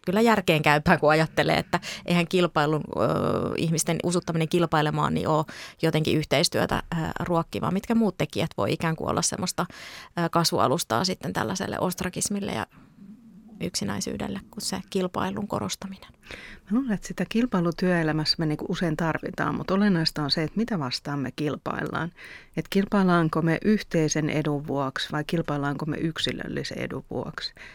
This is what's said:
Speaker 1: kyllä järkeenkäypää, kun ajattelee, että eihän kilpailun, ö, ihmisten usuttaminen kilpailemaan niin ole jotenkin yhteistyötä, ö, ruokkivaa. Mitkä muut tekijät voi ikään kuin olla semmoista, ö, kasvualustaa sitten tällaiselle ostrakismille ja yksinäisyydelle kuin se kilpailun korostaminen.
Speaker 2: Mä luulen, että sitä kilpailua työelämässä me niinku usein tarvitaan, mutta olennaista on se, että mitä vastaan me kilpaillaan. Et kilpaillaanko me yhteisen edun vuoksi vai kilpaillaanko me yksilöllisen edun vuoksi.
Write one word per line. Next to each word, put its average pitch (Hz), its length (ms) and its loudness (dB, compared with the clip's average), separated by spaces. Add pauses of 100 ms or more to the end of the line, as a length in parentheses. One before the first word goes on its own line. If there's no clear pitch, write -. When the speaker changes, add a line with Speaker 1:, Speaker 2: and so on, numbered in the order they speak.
Speaker 1:
kyllä 202 160 2
järkeenkäypää, 170 760 6
kun 151 140 6
ajattelee, 156 460 4
että 165 220 0 (260)
eihän 170 220 2
kilpailun, 156 540 2 (160)
ö, - 20 0 (580)
ihmisten 165 460 0
usuttaminen 170 460 0
kilpailemaan 151 640 2
niin 151 140 0
ole 151 180 2 (360)
jotenkin 156 360 2
yhteistyötä, - 640 2 (100)
ö, 170 40 0 (220)
ruokkivaa. 175 520 -2
Mitkä 202 240 -2
muut 226 220 2
tekijät 165 400 -2
voi 196 160 0
ikään 160 220 -2
kuin - 140 -4
olla - 120 0
semmoista, - 440 -2 (520)
ö, 170 120 0
kasvualustaa 127 720 2
sitten 185 300 -4
tällaiselle 196 460 -4
ostrakismille 190 720 -4
ja 214 160 -4 (920)
yksinäisyydelle 196 800 -4 (120)
kuin 208 120 -12
se 190 260 -6
kilpailun 196 580 -2
korostaminen. 196 640 -6 (640)
Speaker 2:
Mä 220 60 2
luulen, 262 160 0
että - 140 -4
sitä 180 220 -4
kilpailua 208 500 2
työelämässä 160 600 2
me 165 60 0
niinku 151 240 -2
usein 165 280 0
tarvitaan, - 580 -2
mutta 156 180 -2
olennaista 175 500 2
on 139 80 -2
se, 165 120 0
että 156 140 -4
mitä 220 220 0
vastaan 143 400 -4
me 131 160 -4
kilpaillaan. 151 760 -4 (460)
Et 165 120 -4
kilpaillaanko 180 720 4
me 165 240 2
yhteisen 160 640 2
edun 147 380 -2
vuoksi 135 440 -2
vai 151 120 -2
kilpaillaanko 147 640 -2
me 151 120 -2
yksilöllisen - 800 -4
edun - 320 -6
vuoksi. - 440 -8 (220)